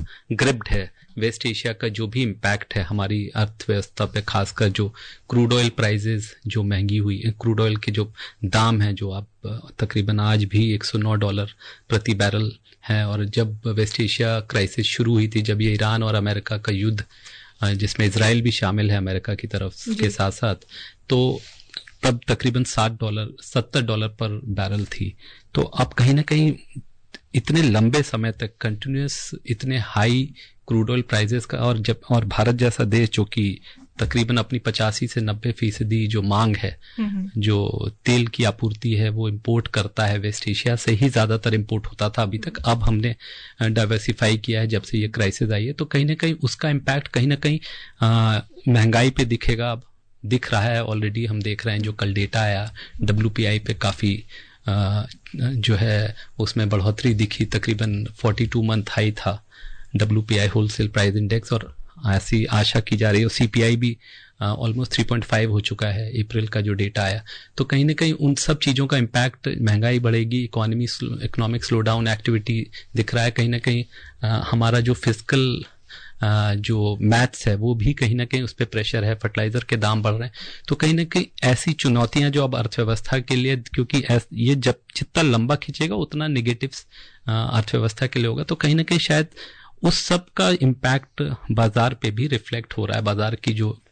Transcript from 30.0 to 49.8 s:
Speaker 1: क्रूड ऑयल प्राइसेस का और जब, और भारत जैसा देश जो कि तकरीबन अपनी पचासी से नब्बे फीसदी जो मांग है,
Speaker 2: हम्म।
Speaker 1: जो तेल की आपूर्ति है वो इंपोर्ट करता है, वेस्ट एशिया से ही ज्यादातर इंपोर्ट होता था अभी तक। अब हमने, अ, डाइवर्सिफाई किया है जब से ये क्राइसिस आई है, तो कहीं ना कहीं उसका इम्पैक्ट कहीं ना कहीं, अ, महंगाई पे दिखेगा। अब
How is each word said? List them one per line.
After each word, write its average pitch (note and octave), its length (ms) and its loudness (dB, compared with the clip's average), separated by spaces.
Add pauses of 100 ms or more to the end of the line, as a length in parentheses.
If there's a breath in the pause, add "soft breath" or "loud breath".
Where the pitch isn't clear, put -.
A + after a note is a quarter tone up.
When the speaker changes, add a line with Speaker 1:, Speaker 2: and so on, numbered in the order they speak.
Speaker 1:
क्रूड A2+ 220 2
ऑयल B2 120 0
प्राइसेस A2+ 420 0
का - 140 -6
और A#2+ 200 2
जब, A2 220 -2 (100)
और A#2 140 4
भारत A2 300 2
जैसा B2 300 2
देश A2 260 4
जो G#2+ 140 2
कि G2+ 360 -2 (380 loud breath)
तकरीबन A#2+ 380 0
अपनी A#2 220 -2
पचासी A2 480 -2
से A#2+ 140 -4
नब्बे A2 320 -2
फीसदी A2 540 0
जो G#2+ 160 0
मांग G#2 340 2
है, - 240 -6 (180 loud breath)
Speaker 2:
हम्म। G3 400 -4
Speaker 1:
जो G#2 500 0 (160)
तेल A#2+ 220 4
की A#2 180 -2
आपूर्ति G#2+ 480 -2
है G#2+ 160 2
वो A2 200 -2
इंपोर्ट A2 400 0
करता G#2+ 380 -2
है, G#2 120 0
वेस्ट G#2 300 -4
एशिया A#2 280 0
से A#2 160 0
ही A2+ 160 4
ज्यादातर A2 460 2
इंपोर्ट G#2+ 320 -2
होता - 240 -4
था A#2 120 -2
अभी G#2 160 -2
तक। - 200 -8
अब A#2 240 0
हमने, A2+ 340 2 (440 loud breath)
अ, A2+ 60 0
डाइवर्सिफाई A2 720 0
किया A2 220 -2
है A2+ 60 0
जब A2 160 -2
से - 160 -4
ये G#2+ 100 0
क्राइसिस G#2+ 420 0
आई G#2+ 140 0
है, C3 80 -4
तो D#3 120 -4
कहीं C#3+ 200 2
ना D3+ 100 2
कहीं D#3+ 200 0
उसका - 360 -2
इम्पैक्ट C#3+ 380 -2
कहीं B2 180 2
ना C#3+ 80 2
कहीं, D3 240 0 (420 loud breath)
अ, A2+ 400 4 (280)
महंगाई A#2 420 6
पे C3 140 0
दिखेगा। A#2 480 0
अब A#2+ 100 -8 (440)